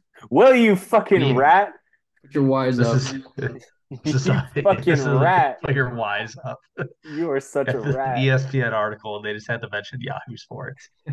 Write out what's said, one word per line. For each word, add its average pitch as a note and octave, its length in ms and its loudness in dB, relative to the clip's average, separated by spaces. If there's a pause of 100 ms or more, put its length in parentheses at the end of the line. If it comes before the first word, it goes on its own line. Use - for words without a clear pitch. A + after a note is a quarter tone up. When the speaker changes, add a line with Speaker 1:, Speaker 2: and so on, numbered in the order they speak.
Speaker 1:
<laughs> - 300 -20
Will B3 240 6
you A3+ 220 6
fucking G3+ 440 2
Speaker 2:
Yeah. C#3 160 2
Speaker 1:
rat? E3+ 360 4 (500)
Speaker 3:
Put - 120 -18
your C#3+ 100 2
wise C3 340 2
Speaker 2:
This A#2+ 80 4
Speaker 3:
up. A#2 100 2
Speaker 2:
is, - 160 -2 (240)
<laughs> - 680 -12
this D3+ 120 -4
is C3+ 120 -2
Speaker 1:
<laughs> - 280 -2
You C#3+ 80 -4
fucking - 220 2
Speaker 2:
this D#3+ 160 2
is C3+ 60 -2
Speaker 1:
rat. C#3+ 560 2
Speaker 2:
put C#3 120 -2
your B2 200 0
wise G#2+ 480 -6
up. A2+ 160 -12 (460)
Speaker 1:
You D#3 260 -6
are C3+ 100 -2
such C3+ 280 -4
a C3 40 -4
Speaker 2:
<laughs> C3+ 60 -4
This B2+ 100 -8
is C3+ 60 -2
Speaker 1:
rat. C3 220 -4
Speaker 2:
the C3 60 -2
E C3+ 80 2
S C3+ 200 0
P C3+ 120 -2
N A2+ 100 -4
article, G#2+ 440 -6
and G#2 100 -12
they G#2+ 80 -6
just G#2 160 -12
had A#2 100 -6
to A2 80 -12
mention G2+ 320 -10
Yahoo A2+ 380 -12
Sports. - 500 -16 (240)